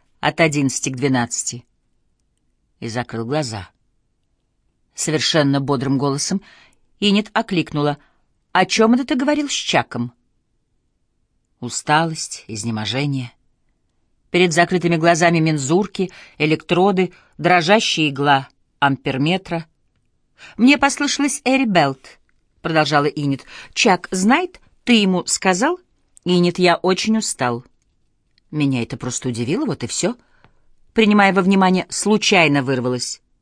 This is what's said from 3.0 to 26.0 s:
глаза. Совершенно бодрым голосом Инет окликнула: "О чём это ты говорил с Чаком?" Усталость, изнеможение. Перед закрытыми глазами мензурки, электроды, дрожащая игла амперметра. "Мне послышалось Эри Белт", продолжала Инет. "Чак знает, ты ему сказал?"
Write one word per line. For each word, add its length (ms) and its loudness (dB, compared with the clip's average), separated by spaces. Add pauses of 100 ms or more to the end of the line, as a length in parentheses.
глаза. 460 -6 (1300)
Совершенно 680 0
бодрым 380 -2
голосом 420 -4 (580)
Инет 340 0
окликнула: 680 -2 (520)
"О 140 2
чём 300 2
это 100 0
ты 100 -4
говорил 320 -2
с 60 -8
Чаком?" 600 -4 (1500)
Усталость, 880 -4
изнеможение. 840 -6 (1000)
Перед 220 2
закрытыми 420 0
глазами 420 2
мензурки, 760 0 (280)
электроды, 720 0 (240)
дрожащая 720 2
игла 400 0 (300)
амперметра. 880 -2 (920)
"Мне 220 6
послышалось 640 -2
Эри 200 2
Белт", 540 0 (440)
продолжала 420 2
Инет. 400 -4 (280)
"Чак 360 0
знает, 500 0 (240)
ты 100 2
ему 340 2
сказал?" 520 -2 (460)